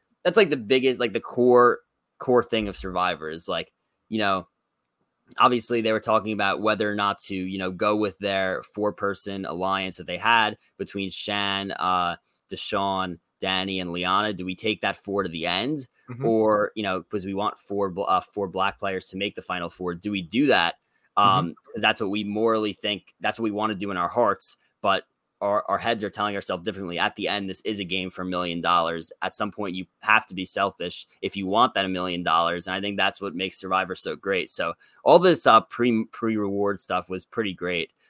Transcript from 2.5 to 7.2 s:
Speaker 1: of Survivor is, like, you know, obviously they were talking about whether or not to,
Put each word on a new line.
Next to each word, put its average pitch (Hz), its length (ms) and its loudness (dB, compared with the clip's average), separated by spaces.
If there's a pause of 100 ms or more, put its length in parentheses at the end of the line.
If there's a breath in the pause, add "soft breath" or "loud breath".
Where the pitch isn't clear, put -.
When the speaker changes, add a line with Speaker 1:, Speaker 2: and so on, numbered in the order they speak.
Speaker 1:
of 95 80 -8
Survivor 90 540 -4
is, 82 180 -10
like, 85 240 -4 (380)
you 110 80 -2
know, 98 300 0 (880)
obviously 120 420 4
they 110 140 2
were 110 80 0
talking 107 320 2
about 98 280 0
whether 104 300 2
or 104 40 -4
not 101 220 0
to, - 160 -8